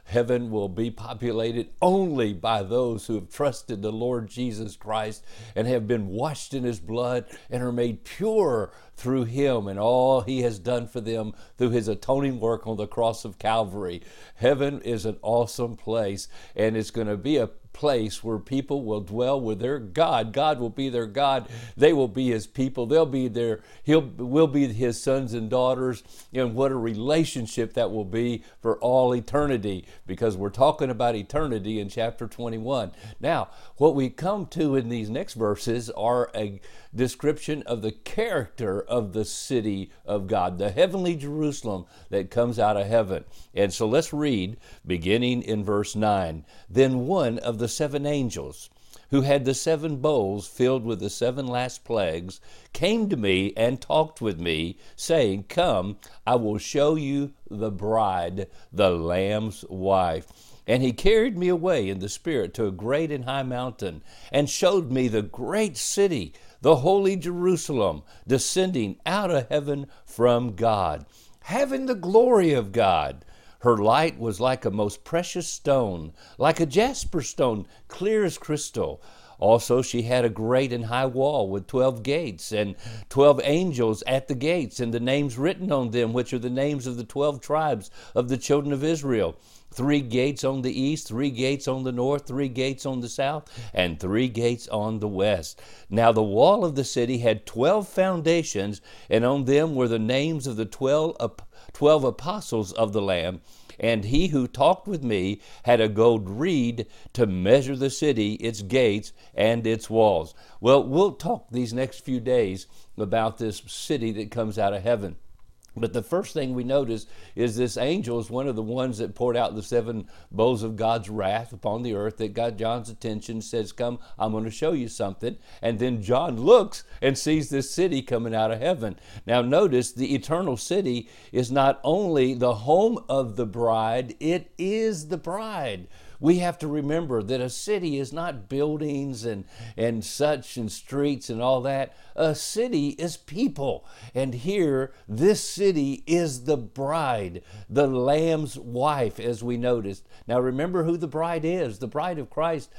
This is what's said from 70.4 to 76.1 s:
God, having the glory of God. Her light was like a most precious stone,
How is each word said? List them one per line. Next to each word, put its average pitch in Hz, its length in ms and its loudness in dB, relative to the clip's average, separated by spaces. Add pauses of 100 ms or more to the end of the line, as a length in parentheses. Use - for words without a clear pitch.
God, 90 520 0 (340)
having 262 460 -2
the 254 80 0
glory 196 580 6
of 107 200 0
God. 82 520 2 (340)
Her 120 200 6
light 131 400 4
was 110 220 -4
like 127 260 0
a 104 40 2
most 104 340 -2
precious 175 440 -4
stone, 101 640 -2 (240)